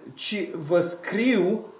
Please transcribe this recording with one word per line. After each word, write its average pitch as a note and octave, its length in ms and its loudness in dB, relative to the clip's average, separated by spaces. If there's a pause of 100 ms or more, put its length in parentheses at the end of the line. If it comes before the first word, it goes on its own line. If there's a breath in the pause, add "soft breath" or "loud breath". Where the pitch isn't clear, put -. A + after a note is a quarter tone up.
(140)
„Ci - 360 -4
vă E3 300 2
scriu A3 840 0 (160 loud breath)